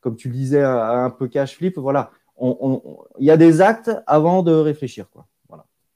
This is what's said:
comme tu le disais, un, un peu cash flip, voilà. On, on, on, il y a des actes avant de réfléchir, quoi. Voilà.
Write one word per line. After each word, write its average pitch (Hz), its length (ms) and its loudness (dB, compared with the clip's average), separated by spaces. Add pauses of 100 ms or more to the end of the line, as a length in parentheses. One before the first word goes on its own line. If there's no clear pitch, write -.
comme 113 160 -8
tu - 100 -12
le 123 60 -8
disais, 135 280 0
un, 123 440 0
un 127 40 -2
peu 123 200 -8
cash 139 260 -4
flip, 185 220 -6
voilà. 135 340 -4 (240)
On, 127 240 -4
on, 131 240 -4
on, - 140 -20 (200)
il 131 80 -2
y 151 60 6
a 160 60 6
des 160 240 6
actes 226 300 0 (160)
avant 170 360 2
de 170 80 0
réfléchir, 147 580 -2
quoi. - 160 -20 (220)
Voilà. - 180 -20 (300)